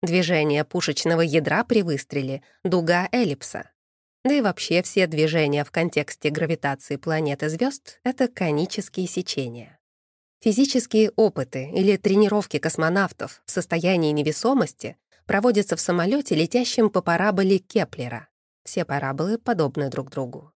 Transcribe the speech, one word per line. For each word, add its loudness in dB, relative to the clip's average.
Движение 2
пушечного 0
ядра 2
при 2
выстреле — -4
дуга 0
эллипса. -4
Да 2
и 2
вообще 0
все 0
движения 0
в -10
контексте -2
гравитации -4
планет -2
и -2
звёзд — -4
это -2
конические -4
сечения. -8
Физические 2
опыты 0
или 4
тренировки 2
космонавтов -2
в -8
состоянии 0
невесомости 0
проводятся 2
в -6
самолёте, 0
летящем 2
по 0
параболе 2
Кеплера. -4
Все -4
параболы -2
подобны -2
друг -8
другу. -8